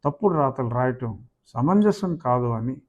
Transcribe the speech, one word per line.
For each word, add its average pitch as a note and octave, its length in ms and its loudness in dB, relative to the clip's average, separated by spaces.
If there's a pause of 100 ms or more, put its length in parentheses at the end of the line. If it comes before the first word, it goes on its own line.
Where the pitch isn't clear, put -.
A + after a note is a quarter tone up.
తప్పుడు E3 300 0
రాతలు C3+ 340 0
రాయటం B2 560 -4 (220)
సమంజసం F#3 720 2
కాదు B2 280 0
అని A#2 320 -4 (120)